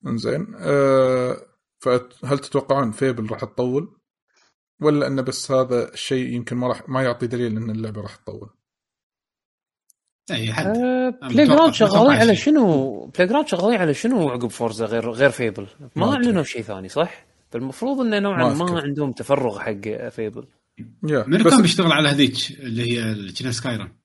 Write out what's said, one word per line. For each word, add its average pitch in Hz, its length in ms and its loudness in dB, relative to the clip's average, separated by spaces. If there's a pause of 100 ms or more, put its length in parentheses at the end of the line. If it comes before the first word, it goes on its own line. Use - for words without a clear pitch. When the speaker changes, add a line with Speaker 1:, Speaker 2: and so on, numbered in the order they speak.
Speaker 1:
إنزين. 120 500 -6
آه، 131 880 0 (320)
فهل 127 600 -2
تتوقعون 135 520 -2
فيبل 117 400 -4
راح 107 140 -8
تطول؟ 127 520 -4 (840)
ولا 147 260 2
إنه 135 160 -2
بس - 280 -6
هذا 123 420 0
الشيء 127 360 -4
يمكن 120 280 -6
ما 123 120 -2
راح، - 200 -6
ما 131 140 0
يعطي 123 240 -2
دليل 120 300 -2
إن 113 140 -4
اللعبة 110 300 -6
راح 98 160 -14
تطول؟ - 340 -16 (1800)
Speaker 2:
أي 113 220 -4
حد. 156 140 -4
Speaker 3:
آه، 247 560 -2
Speaker 2:
أنا 139 60 -12
Speaker 3:
بلاي 269 160 6
Speaker 2:
متوقع، 277 120 6
Speaker 3:
جراوند 320 160 6
Speaker 2:
متوقع - 0 -
Speaker 3:
شغالين 220 480 6
على 226 160 6
Speaker 2:
شيء. - 80 -6
Speaker 3:
شنو؟ 165 600 2
بلاي 180 200 0
جراوند 285 200 0
شغالين 196 340 0
على 156 140 2
شنو 220 340 0
عقب 123 220 -2
فورزا 113 360 -4
غير، 117 240 -2
غير 123 200 4
فيبل؟ 110 360 -6 (140)
ما 135 160 -20
Speaker 1:
ما 175 100 2
أذكر. 277 100 2
Speaker 3:
أعلنوا 240 260 2
شيء 120 200 -6
ثاني، 95 260 -10
صح؟ - 380 -4 (240)
فالمفروض 175 500 -6
إنه 214 180 0
نوعًا 190 300 0
Speaker 1:
ما 117 60 0
Speaker 3:
ما 160 100 -2
Speaker 1:
أذكر. 170 220 -2
Speaker 3:
عندهم 143 260 -4
تفرغ 123 460 -2
حق 107 500 -8
فيبل. 120 380 -10 (580)
Speaker 1:
يا، 143 220 0
Speaker 2:
منو 190 180 4
Speaker 1:
بس - 80 8
Speaker 2:
كان 247 100 8
بيشتغل 170 300 4
على 147 160 4
هذيك 139 420 2
اللي 120 320 -6
هي 117 300 -2
اللي 98 200 -10
كنا 120 200 -8
سكايرم؟ 113 520 -8